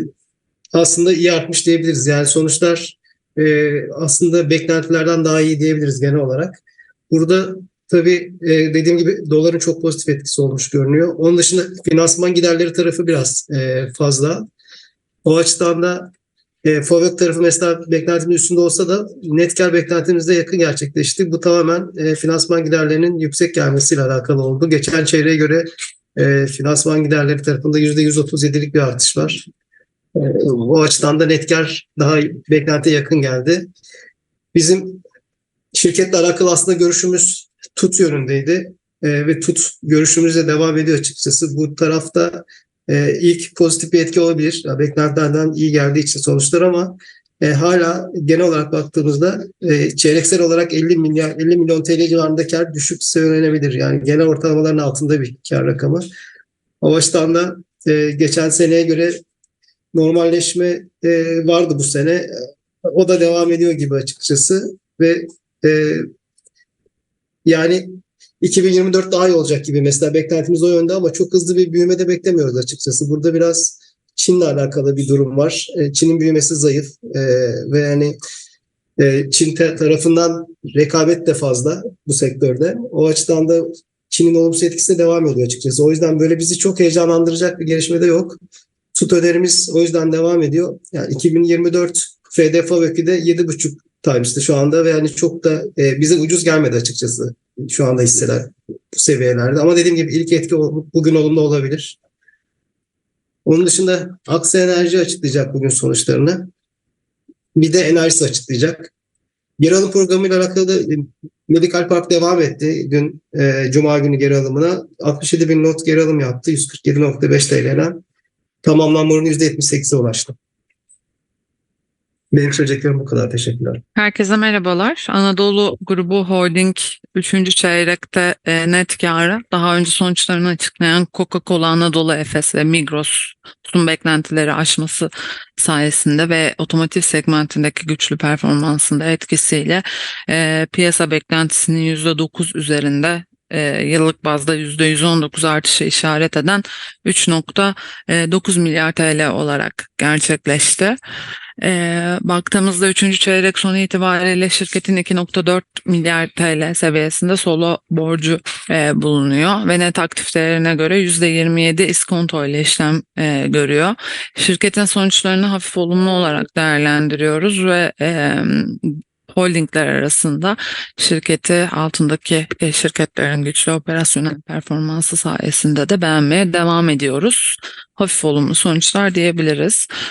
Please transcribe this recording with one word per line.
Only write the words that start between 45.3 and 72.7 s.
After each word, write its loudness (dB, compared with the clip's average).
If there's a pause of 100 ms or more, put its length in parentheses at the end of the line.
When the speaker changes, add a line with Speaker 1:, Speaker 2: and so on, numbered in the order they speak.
Speaker 1:
iyi 0
geldiği 2
için -4
sonuçlar 0
ama, 0 (440)
e, 0
hala 0 (140)
genel 4
olarak 0
baktığımızda, -2 (180)
e, 0
çeyreksel 2
olarak 2
elli 2
milyar, 0
elli 0
milyon 2
T 0
L 2
civarında 0
kar -2
düşük -6
söylenebilir. 2
Yani -2
genel 2
ortalamaların 0
altında 0
bir -8 (140)
kar 0
rakamı. -2 (800)
O 2
açıdan 2
da, 0 (300)
e, 2
geçen 0
seneye 4
göre 0 (840)
normalleşme, 0 (160)
e, 0 (100)
vardı 2
bu -2
sene. 0 (560)
O 2
da 4
devam 2
ediyor 2
gibi -4
açıkçası -2 (220)
ve, 2 (380)
e, 2 (1500)
yani 2 (500)
iki 2
bin 4
yirmi 2
dört 0
daha 2
iyi 4
olacak 0
gibi. -2
Mesela 0
beklentimiz 0
o 4
yönde 2
ama 0
çok -2
hızlı 0
bir 2
büyüme 2
de -2
beklemiyoruz 0
açıkçası. -4